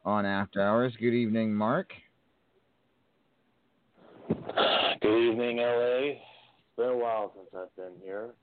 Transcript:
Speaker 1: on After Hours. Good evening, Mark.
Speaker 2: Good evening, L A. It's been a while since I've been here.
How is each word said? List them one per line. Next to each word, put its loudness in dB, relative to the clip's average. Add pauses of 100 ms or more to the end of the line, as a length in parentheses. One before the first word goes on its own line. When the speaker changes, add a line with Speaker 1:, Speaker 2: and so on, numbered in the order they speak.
Speaker 1:
on 0
After -2
Hours. 2
Good 2
evening, 2
Mark. 0 (2250)
Speaker 2:
Good 2
evening, -2
L 2
A. 2
It's -18
been 0
a 0
while -2
since -20
I've -12
been -14
here. -8 (120)